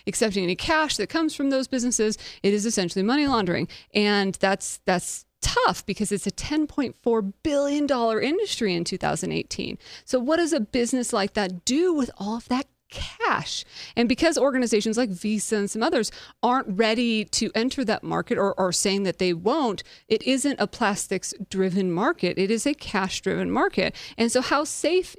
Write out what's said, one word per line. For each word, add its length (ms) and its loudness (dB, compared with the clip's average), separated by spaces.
accepting 340 0
any 140 0
cash 400 0
that 120 -4
comes 280 0
from 140 0
those 180 0
businesses, 500 0
it 100 4
is 140 0
essentially 380 0
money 240 2
laundering. 400 0
And 460 2
that's, 460 0
that's 380 -2
tough 440 2
because 260 -4
it's 160 -2
a 40 0
ten 360 -2
point 360 -4
four 180 2
billion 640 0
dollar 320 2
industry 540 0
in 100 0
two 140 -4
thousand 340 -2
eighteen. 460 -6
So 120 0
what 200 2
does 160 0
a 60 2
business 520 -2
like 220 -2
that 320 -4
do 260 2
with 240 0
all 220 -6
of 100 -14
that 160 0
cash? 720 -4
And 140 2
because 300 2
organizations 580 2
like 140 0
Visa 460 -2
and 140 0
some 120 -4
others 280 2
aren't 360 2
ready 480 2
to 280 -2
enter 300 0
that 180 0
market 360 -2
or 200 0
are 140 2
saying 300 2
that 160 -2
they 160 2
won't, 480 0
it 140 2
isn't 360 2
a 80 2
plastics-driven 1300 0
market. 460 0
It 120 2
is 160 2
a 60 4
cash-driven 800 -2
market. 440 2
And 160 0
so 80 4
how 240 0
safe 540 0